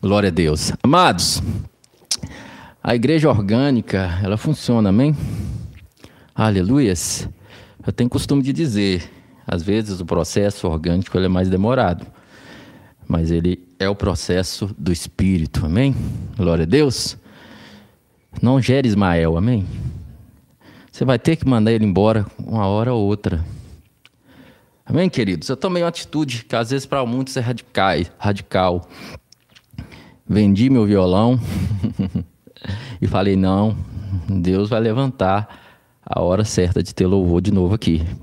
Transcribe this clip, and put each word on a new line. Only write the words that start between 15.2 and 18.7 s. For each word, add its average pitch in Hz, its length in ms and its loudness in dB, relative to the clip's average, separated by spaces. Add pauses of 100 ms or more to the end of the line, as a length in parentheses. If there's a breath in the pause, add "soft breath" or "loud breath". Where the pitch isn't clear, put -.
amém? 123 280 2 (420 loud breath)
Glória 85 280 2
a - 20 -4
Deus. 127 500 0 (1300 loud breath)
Não 131 180 4
gere 127 280 2